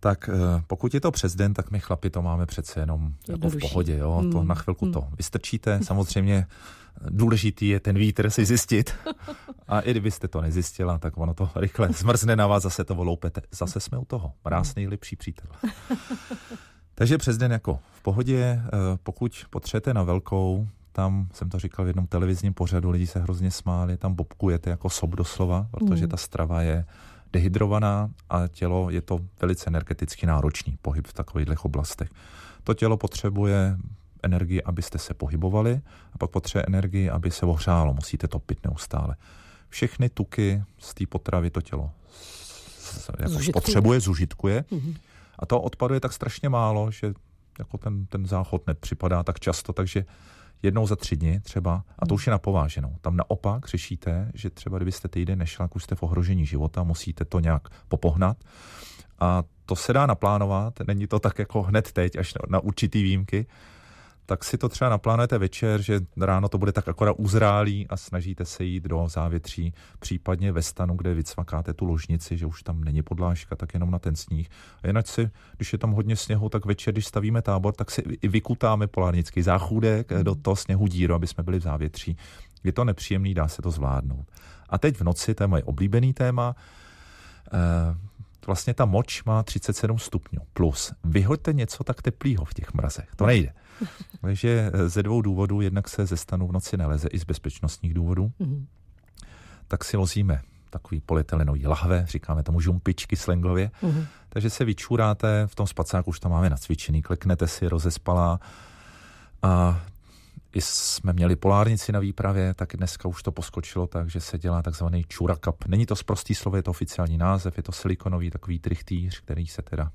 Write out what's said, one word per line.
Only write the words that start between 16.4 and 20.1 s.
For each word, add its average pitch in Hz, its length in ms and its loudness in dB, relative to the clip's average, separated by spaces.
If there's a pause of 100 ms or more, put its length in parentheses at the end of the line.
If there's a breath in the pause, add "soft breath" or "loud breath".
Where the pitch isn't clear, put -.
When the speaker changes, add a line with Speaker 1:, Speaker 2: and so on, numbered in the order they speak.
Speaker 1:
Takže 120 240 4
přes 120 200 2
den 123 140 2
jako 92 260 -2 (140)
v - 100 -20
pohodě, 123 360 2 (260)
eh, 117 40 -8 (340)
pokud - 480 -6
potřebujete 110 440 -2
na 104 80 2
velkou, 95 680 0 (240)